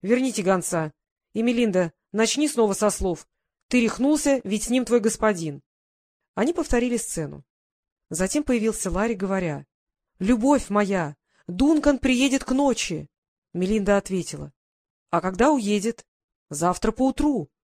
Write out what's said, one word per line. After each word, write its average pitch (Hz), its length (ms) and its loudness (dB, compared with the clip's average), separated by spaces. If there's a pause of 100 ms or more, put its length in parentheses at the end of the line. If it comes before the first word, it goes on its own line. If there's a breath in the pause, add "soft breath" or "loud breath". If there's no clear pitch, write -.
«Верните 240 400 0
гонца. 170 500 0 (420)
И, 220 80 -2
Мелинда, 220 500 2 (200)
начни 226 360 0
снова 220 240 2
со 208 180 0
слов. - 380 -6 (400)
Ты 247 140 4
рехнулся, 277 640 2
ведь 208 200 -4
с 226 60 -6
ним 254 140 2
твой 240 160 2
господин». 185 640 -2 (720)
Они 247 180 0
повторили 247 440 0
сцену. 147 480 -8 (640)
Затем 185 340 -2
появился 220 480 -2
Ларри, 208 240 -2
говоря: 180 520 -4 (520)
«Любовь 240 520 2
моя, 190 440 0 (320)
Дункан 285 520 4
приедет 262 460 2
к - 80 -2
ночи». 233 560 0 (440)
Мелинда 196 460 0
ответила: 160 540 -6 (580)
«А 170 100 0
когда 190 300 2
уедет?» 208 560 -2 (420)
«Завтра 175 440 -2
поутру». 262 580 0 (140)